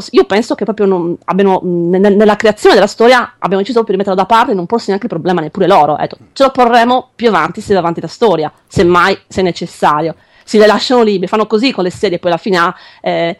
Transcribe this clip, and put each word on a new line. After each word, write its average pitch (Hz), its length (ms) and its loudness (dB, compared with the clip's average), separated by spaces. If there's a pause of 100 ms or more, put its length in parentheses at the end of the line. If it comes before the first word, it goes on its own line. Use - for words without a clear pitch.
(120)
io 302 140 4
penso 233 300 -2
che - 100 -6
proprio 208 220 -2
non, 175 280 -2 (100)
abbiano, 185 380 0
ne-, 175 360 -2
ne-, 208 100 4
nella 208 260 4
creazione 220 400 2
della 196 120 4
storia 233 520 2
abbiamo 190 220 -2
deciso 226 220 -2
di 220 120 -4
metterla 196 200 -2
da 190 100 0
parte, 226 280 2
non 180 120 -4
porsi 233 220 -4
neanche 196 180 -4
il - 60 -10
problema 170 300 -2
neppure 160 260 -4
loro. 151 300 2
Ecco, - 200 -8 (160)
ce 269 100 -2
lo 262 80 2
porremo 247 640 0
più 233 140 -2
avanti 170 320 -2
se 208 120 -4
va 190 60 2
avanti 165 220 -4
la 160 60 -8
storia, 160 440 -2 (160)
semmai, 180 500 2 (100)
se - 140 -6
necessario. 165 760 -2 (280)
Si - 140 -2
le 214 100 6
lasciano 240 360 2
libere, 196 240 -2
fanno 214 200 -2
così 226 240 -2
con 196 120 -4
le 180 80 -4
serie, 175 280 -4
poi 175 120 -4
alla 165 80 -2
fine, 180 340 0 (280)
eh, 170 380 -4